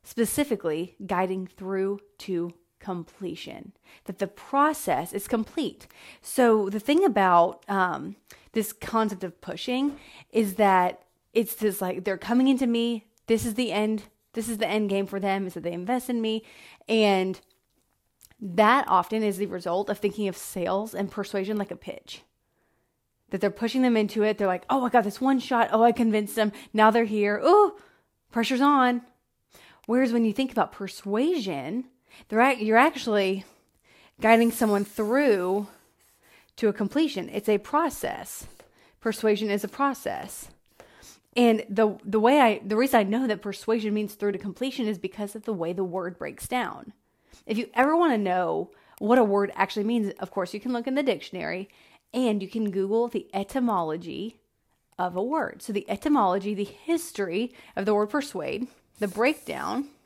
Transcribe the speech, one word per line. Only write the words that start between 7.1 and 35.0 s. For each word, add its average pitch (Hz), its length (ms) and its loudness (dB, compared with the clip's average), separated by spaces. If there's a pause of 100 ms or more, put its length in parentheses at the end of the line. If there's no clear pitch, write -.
um, 185 480 -2 (360)
this 214 220 -2
concept 208 500 -2
of 175 180 -12
pushing 254 560 -4 (340)
is 208 240 0
that 185 460 4 (320)
it's 226 220 0
this, 202 260 -2
like, 185 220 -4
"They're 190 140 -2
coming 247 300 2
into 262 200 2
me. 233 400 -2 (180)
This 226 180 2
is 220 120 -4
the 240 160 -2
end. 214 320 -2 (300)
This 226 140 -6
is 220 120 -6
the 220 80 -2
end 208 240 0
game 196 160 0
for 196 120 -8
them, 196 280 -2
is 180 80 -12
that 165 80 -10
they 170 100 -4
invest 233 380 -4
in 233 100 -2
me." 220 220 -2 (440)
And 202 540 2 (1000)
that 214 480 2
often 190 360 0
is 196 140 -2
the 196 100 -4
result 180 420 -4
of 208 80 -4
thinking 208 300 -4
of 190 100 -6
sales 190 560 -4
and 202 160 -4
persuasion 202 480 -4
like 196 140 -6
a - 40 -10
pitch. - 460 -16 (1080)
That 190 100 -6
they're 202 100 0
pushing 233 320 -2
them 247 140 4
into 214 280 0
it. 214 140 0
They're 202 80 0
like, 180 240 -2
"Oh, 262 140 0
I 247 60 0
got 233 160 4
this 208 160 -6
one 269 180 2
shot. 240 320 0
Oh, 220 120 6
I 233 100 8
convinced 214 420 0
them. 214 160 2 (220)
Now 220 180 8
they're 233 140 2
here. 208 400 0
Ooh, 403 320 8 (520)
pressure's 240 300 0
on." 254 440 4 (840)
Whereas 247 260 2
when 233 140 2
you 214 80 2
think 262 180 -2
about - 220 -2
persuasion, 202 1120 -4 (420)
they're 220 140 0
ac-, 254 200 2
you're 214 140 2
actually 208 680 2 (760)
guiding 226 320 6
someone 208 320 2
through 208 840 0 (920)